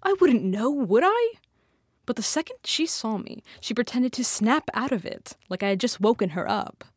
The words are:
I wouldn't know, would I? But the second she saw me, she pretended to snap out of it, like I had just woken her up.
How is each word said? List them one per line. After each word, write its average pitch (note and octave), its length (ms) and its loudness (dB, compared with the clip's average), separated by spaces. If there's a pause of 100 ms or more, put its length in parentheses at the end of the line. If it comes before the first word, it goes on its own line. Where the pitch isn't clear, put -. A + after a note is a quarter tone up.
I F#4+ 160 2
wouldn't B3 240 6
know, G3+ 260 0
would B3+ 360 2
I? A4+ 280 2 (720)
But B3 100 -4
the A3 80 -6
second D#4+ 400 -4
she - 220 -2
saw A3 320 -4
me, - 260 -10 (160)
she - 140 -6
pretended B3 400 0
to B3+ 100 -4
snap A#3 500 0
out - 180 -2
of G#3 140 -2
it, - 320 -10 (120)
like F#3 120 -6
I G3+ 80 0
had G3 100 2
just A#3 220 -2
woken G#3 280 4
her E3 200 -6
up. - 340 -4 (140)